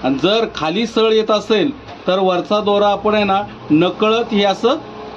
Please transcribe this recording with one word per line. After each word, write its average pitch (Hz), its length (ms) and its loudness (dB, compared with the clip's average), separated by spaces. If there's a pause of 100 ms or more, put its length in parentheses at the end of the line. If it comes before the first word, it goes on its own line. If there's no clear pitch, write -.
आणि 135 200 0
जर 220 220 2 (100)
खाली 180 320 -2
सळ 220 260 2
येत 220 180 2
असेल, 208 380 0 (380)
तर 185 120 0
वरचा 190 420 0
दोरा 202 260 2
आपण 202 280 0
आहे 208 80 2
ना, 196 180 0 (300)
नकळत 214 640 2
हे 202 100 2
असं 214 340 2 (400)